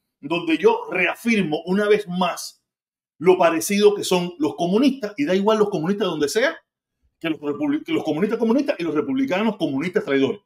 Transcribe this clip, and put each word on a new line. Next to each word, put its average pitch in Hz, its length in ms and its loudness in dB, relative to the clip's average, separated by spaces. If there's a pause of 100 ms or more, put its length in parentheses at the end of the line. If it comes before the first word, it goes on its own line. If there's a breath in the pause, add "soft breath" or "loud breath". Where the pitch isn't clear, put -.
(200)
donde 175 380 -2
yo - 320 2
reafirmo 180 760 -2
una 202 220 0
vez 202 200 2
más 175 560 -6 (560)
lo 180 180 4
parecido 180 560 4
que 196 100 0
son 175 360 0
los 143 160 -2
comunistas, 202 640 0
y 143 80 0
da 180 100 0
igual 214 240 2
los 208 100 4
comunistas 180 380 -2
donde 175 220 -2
sea, 262 280 0 (640)
que 165 100 -6
los 156 100 -6
republi-, 147 440 -2
que 165 100 -4
los 151 100 -2
comunistas 160 360 -2
comunistas 247 400 0
y - 40 -4
los 151 120 -2
republicanos 156 600 0
comunistas 139 460 -2
traidores. 135 420 0